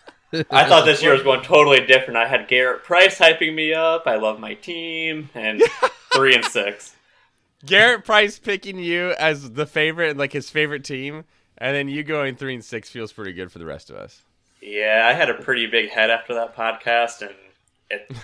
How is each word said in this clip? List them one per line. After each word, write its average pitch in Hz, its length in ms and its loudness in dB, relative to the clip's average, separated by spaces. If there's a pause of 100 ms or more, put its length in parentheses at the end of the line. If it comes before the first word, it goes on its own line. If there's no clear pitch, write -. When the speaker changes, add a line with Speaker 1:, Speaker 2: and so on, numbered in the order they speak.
(520)
Speaker 1:
I 135 160 4
thought 160 180 6
this 151 160 4
year 156 120 4
was 131 100 2
going 131 180 2
totally 143 440 6
different. 127 320 4
I 117 100 2
had 127 200 -2
Garrett 127 360 0
Price 185 340 4
hyping 165 380 4
me 156 180 -2
up. 165 320 0
I 120 120 0
love 110 220 -4
my 107 140 -14
team. 160 800 -10
And 110 300 -2 (240)
Speaker 2:
<laughs> - 260 -8
Speaker 1:
three 135 220 4
and 113 100 0
six. 104 500 -6 (680)
Speaker 2:
Garrett 214 400 2
Price 208 320 2
picking 196 420 -8
you 175 380 -4
as 143 340 -4
the 143 140 -6
favorite 160 460 -2
and, 143 80 -8
like, 139 120 -4
his 139 180 -10
favorite 147 340 -4
team, 143 400 -12 (340)
and 131 180 -4
then 139 140 -4
you 147 140 -8
going 143 320 -6
three 131 180 -10
and 117 100 -14
six - 260 -12
feels 113 220 -14
pretty 98 220 -14
good 90 180 -12
for - 80 -20
the 82 60 -16
rest 71 240 -14
of 60 80 -20
us. - 240 -20 (400)
Speaker 1:
Yeah, 107 480 0
I 127 40 4
had 160 160 0
a 117 40 -4
pretty 120 340 -4
big 110 220 -2
head 113 200 0
after 117 260 -4
that 117 200 -8
podcast, 117 680 -4
and 101 100 -14 (580)
it, 104 220 -12 (120)